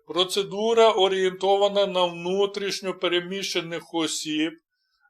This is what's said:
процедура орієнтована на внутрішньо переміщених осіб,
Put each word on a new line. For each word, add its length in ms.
процедура 840
орієнтована 920
на 180
внутрішньо 920
переміщених 1000
осіб, 580